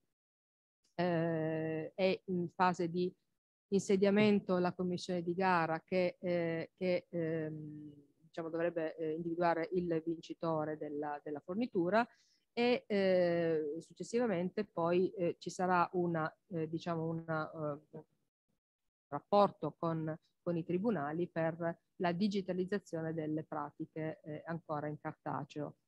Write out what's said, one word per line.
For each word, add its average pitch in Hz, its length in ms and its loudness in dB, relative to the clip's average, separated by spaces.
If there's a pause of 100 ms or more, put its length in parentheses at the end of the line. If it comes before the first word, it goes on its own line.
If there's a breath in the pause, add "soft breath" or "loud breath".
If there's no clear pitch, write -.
(960)
Eh, 160 1000 0
è 190 320 2
in 175 280 0
fase 180 340 2
di 180 240 0 (560)
insediamento 202 920 4
la 180 140 2
commissione 180 500 -4
di 175 120 -2
gara 170 480 2
che, 185 380 0
eh, 170 560 0
che, 180 320 0
ehm, 156 840 -6 (280)
diciamo, 165 300 -10
dovrebbe, 165 460 -2
eh, 156 160 -2
individuare 165 600 0
il 170 320 0
vincitore 160 720 -2
della, 147 460 -6
della 147 180 -8
fornitura 196 680 0 (480 soft breath)
e, 240 320 2
eh, 170 960 2
successivamente 190 840 -2
poi, 175 480 2
eh, 175 260 0
ci - 100 -8
sarà 180 460 2
una, 170 360 0 (180)
eh, 160 200 -4
diciamo 165 400 -2
una, 165 420 -4
eh, 151 520 -8 (1080)
rapporto 160 680 2
con, 160 360 -2 (280)
con 175 140 0
i 170 80 -2
tribunali 175 640 -2
per 165 500 -2 (180)
la 175 160 0
digitalizzazione 185 1000 -2
delle 156 300 -4
pratiche, 156 760 -8
eh, 151 240 -10
ancora 156 420 -6
in 151 100 -6
cartaceo. - 800 -8 (120)